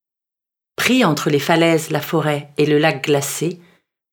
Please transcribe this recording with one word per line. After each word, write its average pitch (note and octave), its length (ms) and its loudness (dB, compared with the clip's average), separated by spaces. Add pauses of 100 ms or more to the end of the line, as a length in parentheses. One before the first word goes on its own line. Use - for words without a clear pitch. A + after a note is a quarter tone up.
(760)
Pris B3 280 0
entre D#3+ 260 0
les D3 100 2
falaises, E3 500 2
la D3+ 100 -4
forêt D3+ 580 -4
et D3+ 80 2
le D3 140 2
lac D3+ 240 0
glacé, D3+ 560 -2 (540)